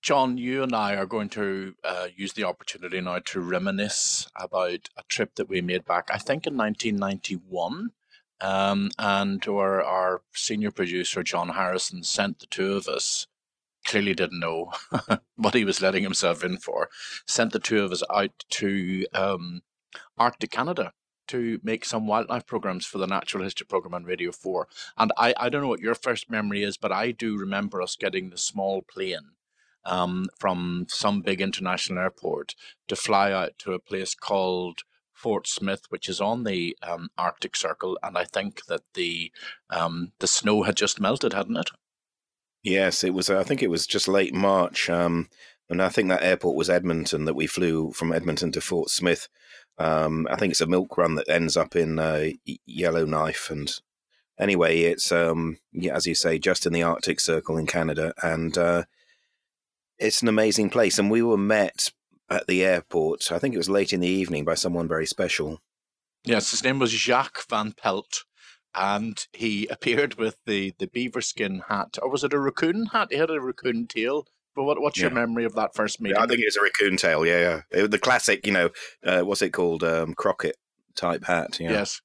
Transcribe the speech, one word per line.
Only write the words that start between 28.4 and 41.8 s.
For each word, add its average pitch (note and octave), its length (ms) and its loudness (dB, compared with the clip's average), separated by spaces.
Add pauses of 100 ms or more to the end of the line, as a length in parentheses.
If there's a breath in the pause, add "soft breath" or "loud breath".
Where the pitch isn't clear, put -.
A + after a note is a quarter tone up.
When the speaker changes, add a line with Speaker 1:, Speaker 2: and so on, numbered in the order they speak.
Speaker 1:
plane, F#2 520 -8 (520)
um, F2+ 420 -2 (120)
from F2+ 520 -2
some G2+ 320 0
big G2 180 -2
international F#2 600 -4
airport F2 540 -4 (340 loud breath)
to G2 80 -2
fly G2+ 360 2
out F2+ 260 -2
to G2 140 -6
a F2+ 60 -2
place F#2+ 360 -6
called F#2 640 -2 (340)
Fort G#2+ 320 -2
Smith, - 420 -4
which - 220 -8
is F2+ 100 -6
on A2+ 240 0
the, F2+ 380 -2
um, E2+ 340 -8
Arctic - 400 -4
Circle. F#2 460 -4
And F2+ 160 -4
I F2+ 60 0
think G2+ 420 -4
that E2 160 -4 (100)
the, E2+ 400 -4 (380 loud breath)
um, E2+ 480 -2
the G2 80 0
snow G#2 380 4
had G2 120 2
just - 240 0
melted, A2+ 320 2
hadn't G2+ 240 -2
it? - 140 -2 (920)